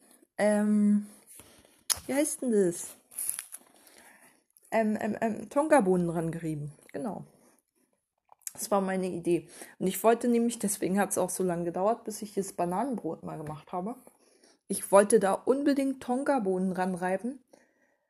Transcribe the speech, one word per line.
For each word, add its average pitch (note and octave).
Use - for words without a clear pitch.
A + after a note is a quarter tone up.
ähm, G#3
wie B3+
heißt D4
denn B3+
das? F#3+
Ähm, G#3+
ähm, -
ähm, G#3+
Tonkabohnen G3+
rangerieben. E3
Genau. G#3+
Das -
war G3+
meine F#3+
Idee. E3+
Und -
ich -
wollte A#3
nämlich, A#3
deswegen G3+
hat's G3
auch F3+
so -
lange F3
gedauert, F#3
bis G#3+
ich G#3
das F#3+
Bananenbrot F3+
mal D#3+
gemacht D3+
habe. F#3+
Ich -
wollte G#3
da F#3+
unbedingt C4+
Tonkabohnen A#3
ranreiben, F#3